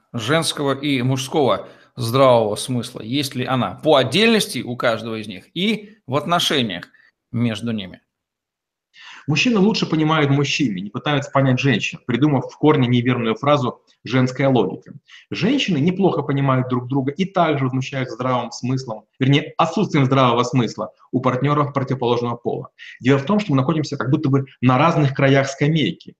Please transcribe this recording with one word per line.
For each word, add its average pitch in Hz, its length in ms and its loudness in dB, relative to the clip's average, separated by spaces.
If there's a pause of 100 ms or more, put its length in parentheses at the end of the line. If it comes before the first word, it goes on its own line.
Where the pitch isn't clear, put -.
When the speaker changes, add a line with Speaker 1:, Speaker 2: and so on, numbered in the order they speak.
(120)
Speaker 1:
женского 139 680 -2
и 139 240 -2
мужского 127 680 0 (280)
здравого 117 600 4
смысла? - 440 -6
Есть 127 360 -6
ли 123 80 -4
она 117 380 -2
по 156 140 4
отдельности 190 640 2
у 120 180 -8
каждого 113 440 -2
из 107 80 -12
них 92 260 -16
и 208 520 -4
в 127 100 -4
отношениях 143 720 -2 (440)
между 117 380 -2
ними? 101 320 -10 (1200)
Speaker 2:
Мужчины 208 340 2
лучше 196 260 2
понимают 156 440 2
мужчин 139 460 0
и 90 40 -6
не 101 100 -10
пытаются 135 400 -4
понять 135 300 2
женщин, 135 460 -2
придумав 131 460 0
в - 40 -20
корне 151 320 4
неверную 117 480 0
фразу 131 460 0 (200)
«женская 127 460 0
логика». - 460 0 (360)
Женщины 208 480 0
неплохо 180 440 2
понимают 139 460 0
друг 123 200 -4
друга 135 240 -2
и 190 120 -4
также 156 400 0
возмущаются 131 520 -4
здравым 123 340 -2
смыслом, 127 540 -6 (160)
вернее, 143 360 2
отсутствием 165 500 2
здравого 127 360 4
смысла 110 500 -2 (200)
у 127 80 0
партнёров 135 520 0
противоположного 120 600 -2
пола. - 360 -8 (300)
Дело 135 180 4
в 135 60 -6
том, 208 140 0
что 180 140 -2
мы 135 60 4
находимся 143 380 -2
как 135 140 -4
будто 151 200 0
бы 135 160 0 (140)
на 127 180 4
разных 151 360 2
краях 135 340 4
скамейки. - 720 -2